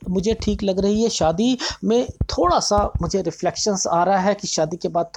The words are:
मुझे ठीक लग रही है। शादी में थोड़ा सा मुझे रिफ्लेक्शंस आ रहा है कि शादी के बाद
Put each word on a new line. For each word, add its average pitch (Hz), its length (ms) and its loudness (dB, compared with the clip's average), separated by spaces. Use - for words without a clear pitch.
मुझे 190 260 0
ठीक 208 280 -2
लग 196 180 0
रही 208 220 2
है। 226 80 2
शादी 185 460 2
में 233 220 2
थोड़ा 330 320 2
सा 208 240 2
मुझे 185 200 -2
रिफ्लेक्शंस 180 640 -2
आ 170 180 2
रहा 190 160 4
है 202 140 2
कि - 140 -8
शादी 165 280 -2
के 175 120 -6
बाद 165 280 -2